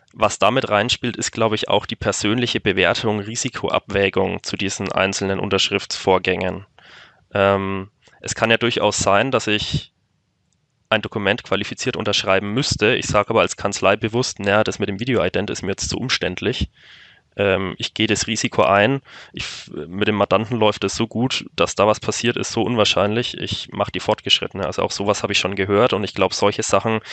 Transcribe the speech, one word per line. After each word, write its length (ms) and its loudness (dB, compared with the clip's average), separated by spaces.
was 260 0
damit 300 2
reinspielt, 480 0
ist, 160 -6
glaub 220 0
ich, 140 -2
auch 180 2
die 100 -8
persönliche 640 0
Bewertung, 600 2
Risikoabwägung 1200 -2
zu 140 -8
diesen 360 -4
einzelnen 480 0
Unterschriftsvorgängen. 1300 0
Ähm, 560 2
es 140 -8
kann 160 2
ja 80 6
durchaus 400 2
sein, 320 4
dass 160 0
ich 460 -2
ein 140 2
Dokument 400 -2
qualifiziert 540 -4
unterschreiben 560 0
müsste. 420 0
Ich 120 -2
sag 220 2
aber 120 4
als 160 0
Kanzlei 400 2
bewusst, 420 -2
naja, 240 2
das 160 -4
mit 100 -2
dem 120 -6
Videoident 500 0
ist 120 -8
mir 100 -4
jetzt 160 -6
zu 100 -4
umständlich. 680 -2
Ähm, 420 0
ich 160 -8
gehe 120 2
das 220 0
Risiko 340 0
ein. 380 4
Ich, 120 -10
mit 180 -2
dem 80 2
Mandanten 420 0
läuft 280 2
es 100 -2
so 140 -2
gut, 380 -2
dass 180 0
da 140 4
was 100 2
passiert 380 -2
ist, 160 -4
so 100 0
unwahrscheinlich. 760 0
Ich 340 -8
mach 180 -2
die 80 -6
fortgeschrittene. 680 -2
Also 160 -2
auch 100 0
sowas 320 0
habe 80 -2
ich 80 0
schon 160 -2
gehört 380 4
und 100 0
ich 100 -8
glaub, 180 2
solche 300 2
Sachen 380 2